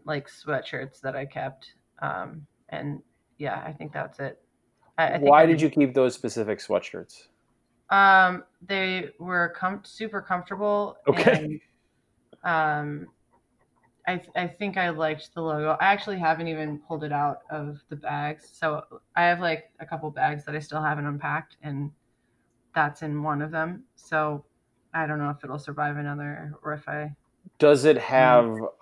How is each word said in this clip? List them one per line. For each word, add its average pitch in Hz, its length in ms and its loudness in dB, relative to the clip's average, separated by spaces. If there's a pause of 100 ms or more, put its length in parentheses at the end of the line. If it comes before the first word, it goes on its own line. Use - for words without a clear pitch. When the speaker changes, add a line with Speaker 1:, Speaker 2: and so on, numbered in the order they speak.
Speaker 1:
like, 143 240 -6
sweatshirts 135 720 -8
that 135 160 -8
I 135 80 -8
kept, - 500 -12 (260)
um, 147 460 -8 (220)
and, 147 340 -8 (360)
yeah, 135 260 -8
I 160 80 -12
think 147 200 -14
that's - 260 -10
it. 139 220 -10 (580)
I, 160 80 4
I - 120 0
think 143 120 6
Speaker 2:
Why 151 120 12
Speaker 1:
I 165 40 8
Speaker 2:
did 165 120 6
Speaker 1:
did. 151 40 -2
Speaker 2:
you 156 80 4
keep 135 240 2
those 127 200 2
specific 107 440 -4
sweatshirts? - 720 -6 (600)
Speaker 1:
Um, 190 540 6 (220)
they 185 440 -4 (100)
were 175 360 -2
com-, 196 280 -6
super 214 360 -10
comfortable, 202 760 -2 (100)
Speaker 2:
Okay. - 260 6
Speaker 1:
and, 151 280 -2 (840)
um, 151 600 -2 (1000)
I 180 100 -2
th-, - 200 -14
I 175 100 -2
think 196 300 -6
I 180 140 0
liked 156 420 -4
the 170 80 -10
logo. 156 400 -2
I 180 60 2
actually 202 320 0
haven't 165 300 0
even 156 320 -6
pulled 151 240 -8
it 147 80 -6
out 143 260 -2 (100)
of 147 300 -10 (100)
the 147 80 -12
bags, 147 560 -8
so 151 300 -4 (340)
I 170 60 4
have, 175 180 4
like, 160 400 -4
a 160 60 -14
couple 156 240 -8
bags 143 340 -2
that 147 100 -10
I 156 40 -4
still 151 240 -6
haven't 151 240 -2
unpacked, 147 560 -6
and 143 280 -6 (840)
that's 147 280 0
in 147 200 -6
one 151 180 -2
of 151 100 -6
them. 165 340 -6 (100)
So 151 500 -2 (480)
I 160 140 -2
don't 151 120 -4
know 147 120 -2
if 143 120 -8
it'll 143 160 -8
survive 147 380 -6
another, 147 560 -8 (100)
or 151 120 -6
if 147 140 -14
I 147 260 -8 (440)
Speaker 2:
Does 147 260 8
it 151 120 8
have 127 480 8
Speaker 1:
Mm. 110 240 -4 (140)